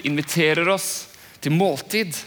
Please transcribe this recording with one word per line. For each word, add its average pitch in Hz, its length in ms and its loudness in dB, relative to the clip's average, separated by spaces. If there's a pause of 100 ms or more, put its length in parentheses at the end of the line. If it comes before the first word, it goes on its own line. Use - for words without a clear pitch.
inviterer 156 640 2
oss - 380 -2 (340)
til 165 160 2
måltid. 180 560 0 (140)